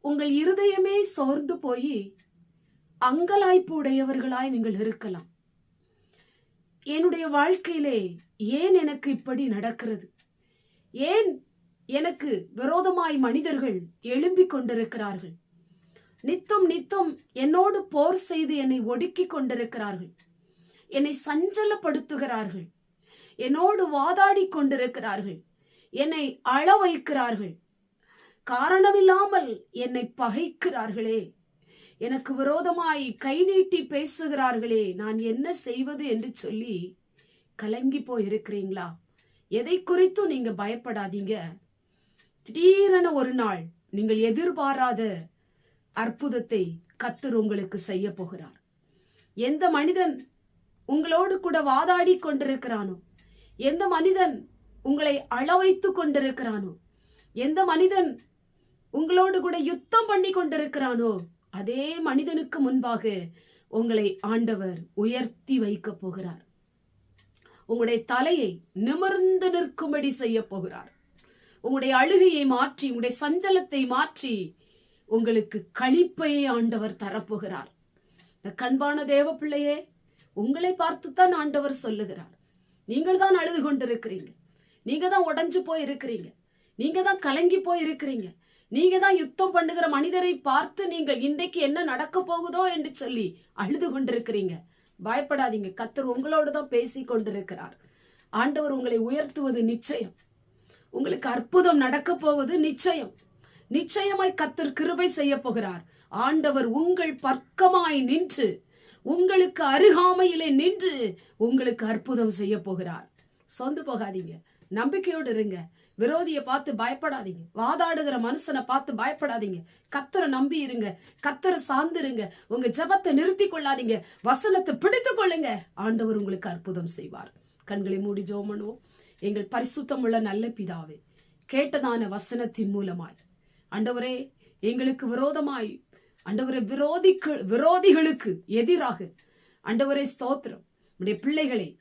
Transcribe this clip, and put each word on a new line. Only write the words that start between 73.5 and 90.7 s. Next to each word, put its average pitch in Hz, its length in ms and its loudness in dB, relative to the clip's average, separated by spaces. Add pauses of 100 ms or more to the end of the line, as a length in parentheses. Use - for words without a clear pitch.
மாற்றி, 254 480 -2 (760)
உங்களுக்கு 220 480 0 (140)
களிப்பை 311 600 2 (160)
ஆண்டவர் 233 540 -2
தரப்போகிறார். 196 680 -8 (640)
இந்த 202 180 -14
கண்பான 285 500 0
தேவ 285 320 4
பிள்ளையே, 294 400 -2 (600)
உங்களை 285 380 0
பார்த்துத்தான் 349 580 2
ஆண்டவர் 285 520 -2
சொல்லுகிறார். 208 500 -8 (540)
நீங்கள் 330 360 2
தான் 381 140 6
அழுது 330 240 -2
கொண்டிருக்கிறீங்க, 240 680 -4 (560)
நீங்க 302 220 -2
தான் 370 220 4
உடைஞ்சு 330 320 -2
போய் 320 240 -4
இருக்கிறீங்க, 240 420 -8 (500)
நீங்க 311 240 0
தான் 381 240 0
கலங்கி 349 340 2
போய் 349 260 0
இருக்கிறீங்க, 269 420 -6 (440)
நீங்க 359 260 4
தான் 381 200 4
யுத்தம் 359 340 -2
பண்ணுகிற 339 360 2
மனிதரை 349 500 0
பார்த்து 285 500 -2